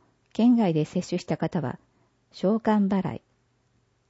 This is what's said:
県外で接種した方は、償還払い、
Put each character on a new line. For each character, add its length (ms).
県 220
外 180
で 120
接 220
種 120
し 60
た 100
方 260
は、 160
償 280
還 280
払 280
い、 60